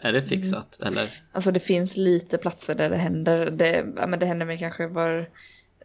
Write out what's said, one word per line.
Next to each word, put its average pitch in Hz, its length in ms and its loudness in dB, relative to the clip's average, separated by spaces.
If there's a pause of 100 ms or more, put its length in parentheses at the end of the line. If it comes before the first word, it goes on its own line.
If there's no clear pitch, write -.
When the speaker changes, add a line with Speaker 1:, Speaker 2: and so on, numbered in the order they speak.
Speaker 1:
är 117 120 2
det 127 60 4
Speaker 2:
Mm. 139 100 -2
Speaker 1:
fixat, 190 520 -4
eller? 107 280 -2 (220)
Speaker 2:
Alltså, 185 200 2
det 180 80 2
finns 180 380 0
lite 175 400 2
platser - 380 -4
där 156 140 2
det 180 80 0
händer. 165 540 2
Det, 165 340 2 (120)
ja, 180 100 0
men 175 120 -2
det 180 60 2
händer 170 200 -2
mig 165 120 -4
kanske 170 300 -6
var 165 420 -2 (560)